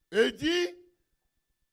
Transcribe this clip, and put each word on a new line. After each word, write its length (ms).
Et 200
dit, 360